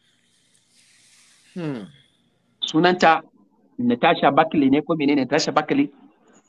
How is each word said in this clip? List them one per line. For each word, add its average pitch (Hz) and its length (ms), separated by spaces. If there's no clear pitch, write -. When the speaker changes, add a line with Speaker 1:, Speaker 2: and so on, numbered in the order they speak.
Speaker 1:
Hmm. 139 320
Speaker 2:
Sunanta 170 600
Natasha 143 520
Buckley 151 380
ne 147 120
ko 165 140
menene 143 280
Natasha 151 280
Buckley? 147 400